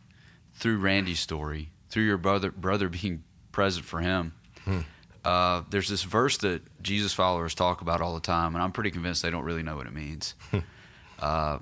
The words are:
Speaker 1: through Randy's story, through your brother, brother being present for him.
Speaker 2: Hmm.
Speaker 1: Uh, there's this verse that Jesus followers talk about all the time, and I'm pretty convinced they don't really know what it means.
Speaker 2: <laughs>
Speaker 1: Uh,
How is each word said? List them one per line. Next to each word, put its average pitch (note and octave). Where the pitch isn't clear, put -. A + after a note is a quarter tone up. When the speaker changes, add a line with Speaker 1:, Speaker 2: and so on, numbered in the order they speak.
Speaker 1:
through A2
Randy's F#2+
story, D2+
through A2
your G#2
brother, G2
brother F#2+
being F2
present F#2
for E2
him. F2+
Speaker 2:
Hmm. F#2+
Speaker 1:
Uh, F2+
there's G2
this G2
verse A2+
that F2+
Jesus G2+
followers F2
talk F2+
about E2+
all E2+
the E2
time, E2
and E2+
I'm F#2
pretty G#2+
convinced E2+
they E2+
don't E2+
really E2
know D#2
what B1+
it G#1+
means. D2+
Speaker 2:
<laughs> F#2
Speaker 1:
Uh, D2+